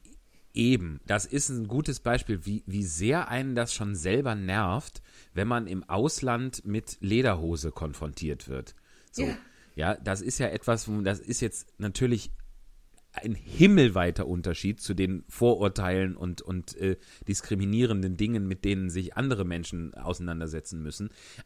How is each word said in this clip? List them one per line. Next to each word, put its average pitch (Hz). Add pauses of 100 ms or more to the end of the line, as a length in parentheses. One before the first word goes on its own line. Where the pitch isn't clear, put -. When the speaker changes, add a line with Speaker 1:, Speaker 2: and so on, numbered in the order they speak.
(540)
Speaker 1:
Eben, 98
das 104
ist -
ein 117
gutes 135
Beispiel, 117
wie, 104
wie 98
sehr 98
einen 131
das 117
schon 104
selber 107
nervt, 98 (320)
wenn 101
man 120
im 92
Ausland 123
mit 104
Lederhose 85
konfrontiert 76
wird. 65 (380)
So. 254
Speaker 2:
Ja. - (380)
Speaker 1:
Ja, 85
das 101
ist 113
ja 127
etwas, 113
wo, 107
das 98
ist -
jetzt -
natürlich 110 (840)
ein 113
himmelweiter 104
Unterschied 90
zu -
den 92
Vorurteilen 95
und, 90
und, 90
äh, 92 (320)
diskriminierenden 98
Dingen, 107
mit 95
denen 95
sich 87
andere 120
Menschen 85
auseinandersetzen 82
müssen. 87 (340)